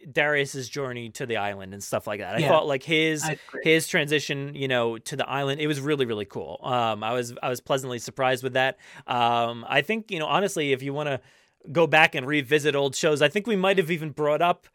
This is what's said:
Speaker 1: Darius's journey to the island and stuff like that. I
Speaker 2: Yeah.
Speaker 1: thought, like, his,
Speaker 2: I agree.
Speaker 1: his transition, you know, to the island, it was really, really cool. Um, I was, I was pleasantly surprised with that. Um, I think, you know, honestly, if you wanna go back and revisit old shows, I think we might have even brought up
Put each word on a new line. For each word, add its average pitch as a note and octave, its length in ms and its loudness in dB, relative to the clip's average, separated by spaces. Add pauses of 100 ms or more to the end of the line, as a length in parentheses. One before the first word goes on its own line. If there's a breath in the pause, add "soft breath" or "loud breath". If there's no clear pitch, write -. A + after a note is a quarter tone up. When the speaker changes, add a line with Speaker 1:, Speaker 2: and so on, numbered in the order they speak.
(120)
Speaker 1:
Darius's C#3+ 560 0
journey B2 440 -8
to C3+ 160 -8
the A2+ 100 0
island G2 380 -6
and G2+ 80 -12
stuff - 240 -4
like G#2 140 -4
that. F#2 140 -6
I A#2 40 0
Speaker 2:
Yeah. D3 80 2
Speaker 1:
thought, D#3 180 4
like, C#3 160 -2
his, D#3 480 0
Speaker 2:
I D3+ 40 -2
agree. - 320 -10
Speaker 1:
his D#3+ 220 6
transition, D3 680 -2
you C3+ 120 -4
know, A#2 300 0
to - 180 -10
the C3 140 -4
island, C#3 320 -2
it D3+ 60 0
was D3+ 120 -2
really, C#3 280 0
really G#2 180 -4
cool. F2 380 -10
Um, A#2 400 0
I A2 100 -2
was, B2 300 -4
I C#3+ 60 -2
was B2 120 -4
pleasantly C3 380 -4
surprised B2+ 440 0
with B2+ 100 -4
that. C3 260 0 (260 loud breath)
Um, A#2+ 640 0
I C#3 140 2
think, A3 260 -4
you F#3+ 80 -6
know, D#3 80 -2
honestly, D#3 460 0
if B2+ 100 0
you C#3 100 -6
wanna C#3+ 300 -4 (500 soft breath)
go D#3+ 140 4
back D#3 300 6
and C3 100 -4
revisit C#3+ 500 2
old C#3 200 0
shows, D3+ 260 2
I D3+ 60 6
think G3 180 0
we A#3 100 0
might F#3+ 220 4
have E3+ 140 2
even D#3+ 180 -4
brought D3 320 0
up F3 340 0